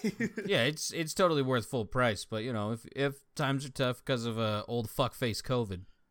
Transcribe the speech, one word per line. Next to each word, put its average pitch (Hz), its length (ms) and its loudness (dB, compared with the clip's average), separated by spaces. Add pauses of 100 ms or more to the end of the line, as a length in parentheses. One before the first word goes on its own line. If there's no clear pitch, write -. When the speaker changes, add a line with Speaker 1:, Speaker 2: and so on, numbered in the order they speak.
(200)
Speaker 1:
<laughs> 226 260 -2
Speaker 2:
Yeah, 180 180 4
it's, 151 280 0
it's 156 220 -2
totally 165 300 4
worth 127 240 2
full 117 180 -2
price, 120 400 2
but, 110 180 -4
you 127 80 -4
know, 107 200 0
if, 113 140 -6 (100)
if 139 260 0 (140)
times 139 300 0
are 135 60 -10
tough 123 320 0
'cause 120 220 0
of, 113 140 -2
uh, 107 280 0
old 117 220 -2
fuckface 123 540 -2
covid, 107 380 -2 (300)